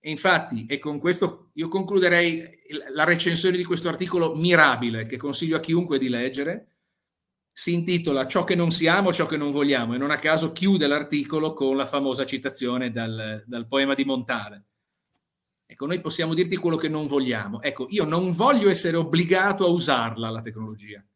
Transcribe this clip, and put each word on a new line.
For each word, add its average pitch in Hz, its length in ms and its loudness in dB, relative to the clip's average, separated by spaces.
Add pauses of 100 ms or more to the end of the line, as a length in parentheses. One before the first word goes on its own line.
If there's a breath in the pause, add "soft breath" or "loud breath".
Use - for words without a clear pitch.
E 156 100 -8
infatti, 156 540 0
e 139 140 -4
con 185 200 -6
questo 175 540 0
io 165 160 -6
concluderei 175 960 2
il, 147 220 -10
la 151 160 2
recensione 170 500 2
di 180 80 -2
questo 175 240 -2
articolo 165 480 0
mirabile, 127 720 4
che 120 100 -8
consiglio 147 400 -4
a 151 60 0
chiunque 160 360 0
di 131 120 0
leggere. 135 640 -4 (840)
Si - 140 -2
intitola 170 560 0
Ciò - 160 0
che 226 100 0
non 170 180 2
siamo, 170 420 4
ciò 165 140 0
che 156 100 -2
non 147 120 -2
vogliamo, 135 460 0
e - 20 -4
non 143 140 -2
a 147 60 0
caso 160 340 0
chiude 185 360 2
l'articolo 147 680 -2
con 135 240 0
la 135 80 0
famosa 135 400 -2
citazione 127 680 -4
dal, 110 560 -6
dal 120 180 -10
poema 139 280 0
di 135 100 0
Montale. 117 600 -4 (1000)
Ecco, - 200 -12
noi 175 160 -4
possiamo 160 320 -2
dirti 175 240 0
quello 170 180 0
che 160 140 -2
non 156 180 -4
vogliamo. 117 540 -2
Ecco, 135 280 -4
io 202 140 0
non 175 280 0
voglio 214 360 4
essere 170 300 4
obbligato 180 680 2
a 175 40 6
usarla, 117 600 0
la 113 120 -6
tecnologia. 107 600 -14 (140)